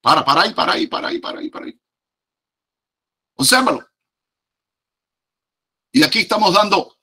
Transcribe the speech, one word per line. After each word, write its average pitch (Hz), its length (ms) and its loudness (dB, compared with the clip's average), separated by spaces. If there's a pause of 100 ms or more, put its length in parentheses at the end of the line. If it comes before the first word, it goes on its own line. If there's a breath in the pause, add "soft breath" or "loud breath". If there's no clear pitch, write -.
Para, 143 240 4
para 147 180 2
ahí, 214 100 -2
para 170 200 -2
ahí, - 140 -2
para - 220 -8
ahí, - 100 -6
para - 220 -10
ahí, - 100 -10
para - 160 -16
ahí. - 140 -18 (1600)
Obsérvalo. 247 520 0 (2000)
Y 262 100 4
aquí 156 180 0
estamos 208 320 0
dando 196 500 0